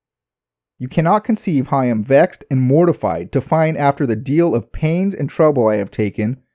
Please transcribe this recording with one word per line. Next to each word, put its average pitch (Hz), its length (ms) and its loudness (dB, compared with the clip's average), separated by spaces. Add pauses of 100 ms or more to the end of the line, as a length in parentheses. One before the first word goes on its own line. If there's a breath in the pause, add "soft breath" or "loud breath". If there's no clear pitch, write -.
(800)
"You 127 80 -8
cannot 170 360 0
conceive 165 440 -2
how 139 120 -2
I 127 60 0
am 113 180 -2
vexed 139 460 2
and 131 120 0
mortified 127 680 0
to 131 100 -2
find 160 360 -2
after 143 300 0
the 113 80 -2
deal 135 400 0
of 110 160 -6
pains 180 420 -2
and 139 160 -6
trouble 143 380 2
I 107 80 2
have 101 160 -4
taken 110 500 -4 (140)